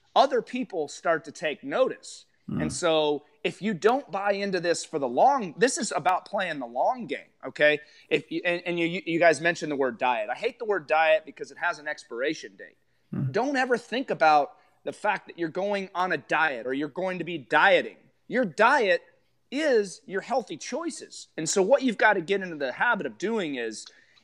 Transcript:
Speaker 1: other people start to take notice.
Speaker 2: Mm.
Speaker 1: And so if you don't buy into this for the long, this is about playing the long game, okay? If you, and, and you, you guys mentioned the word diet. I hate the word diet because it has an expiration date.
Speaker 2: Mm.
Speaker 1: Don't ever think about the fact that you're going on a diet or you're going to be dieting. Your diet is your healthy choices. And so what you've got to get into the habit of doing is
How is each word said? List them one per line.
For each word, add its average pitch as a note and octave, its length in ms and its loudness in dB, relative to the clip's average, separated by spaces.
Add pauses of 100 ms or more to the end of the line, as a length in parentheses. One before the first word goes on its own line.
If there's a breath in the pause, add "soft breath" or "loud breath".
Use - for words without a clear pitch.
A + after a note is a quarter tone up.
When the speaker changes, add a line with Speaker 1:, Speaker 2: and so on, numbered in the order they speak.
(160)
Speaker 1:
other B3+ 260 4
people G3 480 -6
start E3 360 0
to D3 60 -12
take - 320 -6
notice. F3+ 640 -2 (240)
Speaker 2:
Mm. - 140 -4
Speaker 1:
And - 100 -4
so D#3 500 2 (200 soft breath)
if F3 180 -4
you G#3+ 120 -2
don't A3 380 2
buy G3+ 220 0
into G3 260 -2
this E3+ 240 0
for - 160 -8
the C#3 80 0
long, F#3 500 2
this A#3+ 200 2
is C#4+ 180 -4
about F3+ 300 0
playing F3+ 340 -6
the C3 60 -8
long F3 400 -2
game, A#2+ 240 -8 (180)
okay? D3+ 320 2 (300 loud breath)
If D#3 220 -2
you, D#3+ 120 -4
and, F3 220 -2
and F3 140 -2
you, E3+ 260 -2
you E3 140 -2
guys D#3+ 200 6
mentioned E3+ 320 -4
the D3 40 -4
word C3 240 -2
diet. A#2+ 300 -2
I B2 60 -6
hate B3 240 -6
the B3 60 -10
word F#3 220 -2
diet D#3 380 4
because C#3 260 -16
it C3+ 80 -20
has E3 200 -4
an D3+ 80 -12
expiration C#3 720 -6
date. F#2+ 200 -20 (360)
Speaker 2:
Mm. C3 180 -4
Speaker 1:
Don't C4 240 -2
ever B3+ 220 2
think C4 320 -6
about D3+ 440 4 (300 soft breath)
the - 80 -8
fact - 360 -4
that - 100 -18
you're E3 120 -4
going F#3+ 440 -4
on F3+ 180 -2
a E3 60 0
diet C#3+ 480 -2
or C3 80 -4
you're C#3+ 160 -4
going F3+ 300 -6
to E3+ 40 -8
be E3+ 140 -8
dieting. D3+ 600 4 (300)
Your A#3 180 0
diet G#3 560 4 (500)
is B3 560 0
your F#3+ 140 -6
healthy G#3+ 360 -4
choices. - 720 -10 (100)
And D#3+ 100 -4
so G3 140 2
what A#3+ 220 4
you've A#3+ 140 0
got G#3+ 160 6
to F#3+ 80 0
get F#3+ 200 0
into F3+ 140 -8
the C#3 160 -4
habit G3+ 340 0
of A2 120 -8
doing F3+ 380 -2
is A2+ 300 -6 (380 loud breath)